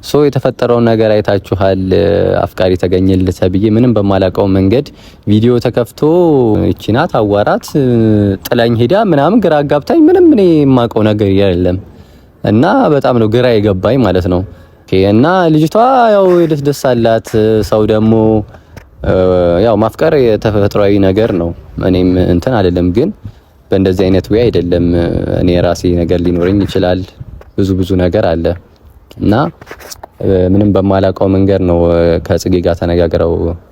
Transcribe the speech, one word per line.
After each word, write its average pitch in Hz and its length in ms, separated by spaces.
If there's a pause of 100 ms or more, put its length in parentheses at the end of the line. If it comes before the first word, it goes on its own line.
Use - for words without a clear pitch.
ሶ - 180
የተፈጠረውን 123 640
ነገር 110 280
አይታችኋል። 95 800 (440)
አፍቃሪ 92 380
ተገኘልህ 92 600
ተብዬ 95 340
ምንም 117 240
በማላውቀው 101 540
መንገድ 98 420 (340)
ቪዲዮ 113 360
ተከፍቶ፣ 120 420 (640)
"እቺ 92 280
ናት 147 220
አዋራት፣ 107 540 (760)
ጥላኝ 117 340
ሄዳ" 147 300
ምናምን 165 340
ግራ 170 180
አጋብታኝ፣ 147 440
ምንም 359 260
እኔ 202 240
የማውቀው 131 520
ነገር 107 280
የለም 92 480 (640)
እና 185 460
በጣም 131 280
ነው 110 120
ግራ 123 200
የገባኝ 104 500
ማለት 92 280
ነው። 90 180 (320)
ኦኬ። 95 300
እና 160 420
ልጅቷ 156 280 (340)
ያው 185 340
ደስ 156 160
ደስ 139 240
አላት። 117 460 (320)
ሰው 107 220
ደግሞ፣ 110 480 (680)
እ፣ 98 120 (460)
ያው 110 180
ማፍቀር 147 420
የተፈጥሯዊ 104 800
ነገር 101 340
ነው። 85 180 (300)
እኔም 90 360 (100)
እንትን 87 260
አይደለም፣ 90 380
ግን 147 220 (520)
በእንደዚህ 95 380
አይነት 92 240
ወይ 107 140
አይደለም። 87 520 (420)
እኔ 90 240
ራሴ 87 360
ነገር 87 240
ሊኖረኝ 87 420
ይችላል። 92 420 (500)
ብዙ 95 200
ብዙ 92 220
ነገር 90 300
አለ 85 300 (600)
እና፣ 107 320 (720)
እ፣ 92 300
ምንም 101 220
በማላውቀው 95 560
መንገድ 95 340
ነው፣ 85 260
እ፣ 85 320
ከጽጌ 90 400
ጋር 85 160
ተነጋግረው 85 800 (180)